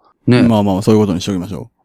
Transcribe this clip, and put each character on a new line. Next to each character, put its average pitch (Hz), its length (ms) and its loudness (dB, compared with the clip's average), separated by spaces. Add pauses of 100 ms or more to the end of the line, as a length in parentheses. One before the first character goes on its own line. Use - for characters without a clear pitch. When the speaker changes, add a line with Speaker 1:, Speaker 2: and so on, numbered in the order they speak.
(260)
Speaker 1:
ね。 123 160 4
Speaker 2:
ま 117 160 2
あ 104 40 2
ま 98 160 0
あ、 110 40 -4
そ 113 80 0
う 110 40 4
い 107 40 4
う - 20 2
こ 104 60 0
と 95 80 -2
に 95 60 -4
し - 40 -10
と 101 80 -6
き 92 60 -6
ま 87 100 -10
し 98 60 -14
ょ 62 160 -14 (140)